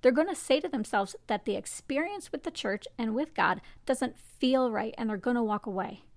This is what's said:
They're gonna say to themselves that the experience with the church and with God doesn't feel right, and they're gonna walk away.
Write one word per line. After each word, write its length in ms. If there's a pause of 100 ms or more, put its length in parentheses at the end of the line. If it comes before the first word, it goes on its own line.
They're 100
gonna 220
say 280
to 80
themselves 460 (120)
that 180
the 100
experience 760
with 120
the 80
church 360 (100)
and 160
with 200
God 260 (260)
doesn't 320
feel 540
right, 260
and 120
they're 80
gonna 260
walk 220
away. 380 (140)